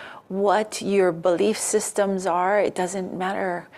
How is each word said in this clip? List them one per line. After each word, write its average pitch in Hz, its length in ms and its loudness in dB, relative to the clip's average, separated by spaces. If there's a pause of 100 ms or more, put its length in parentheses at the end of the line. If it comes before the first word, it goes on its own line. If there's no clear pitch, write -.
(280)
what 202 520 0
your 190 300 2
belief 175 480 2
systems 196 680 0
are. 185 340 2
It - 140 0
doesn't 180 420 -4
matter. 185 600 -4